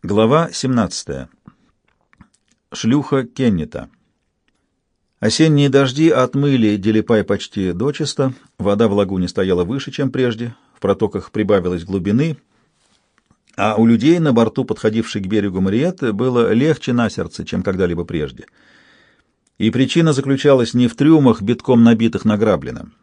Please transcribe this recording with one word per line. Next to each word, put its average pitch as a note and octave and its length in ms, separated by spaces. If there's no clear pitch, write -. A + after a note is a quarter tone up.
Глава A2+ 480
семнадцатая. F2+ 760
Шлюха C3+ 500
Кеннета. G2+ 640
Осенние C#3+ 500
дожди C#3 400
отмыли B2+ 680
Делипай G#2+ 460
почти G2 480
дочисто, C3+ 600
вода G2+ 300
в G2 60
лагуне F#2+ 340
стояла F#2+ 360
выше, C3 280
чем C3+ 200
прежде, A#2+ 440
в - 60
протоках G2 500
прибавилось F#2 540
глубины, G2+ 540
а G#2 200
у A2+ 100
людей A#2 320
на D#3 160
борту, A2+ 320
подходившей A2 560
к F#2+ 60
берегу G2 340
Мариетты, A#2+ 520
было A#2+ 380
легче C#3 420
на A#2+ 140
сердце, F2 380
чем F#2+ 160
когда-либо F2+ 420
прежде. D2+ 440
И A2 100
причина C#3 440
заключалась C3+ 600
не B2 140
в A2+ 80
трюмах, C#3 480
битком A#2 400
набитых A2+ 420
награбленным. G2+ 760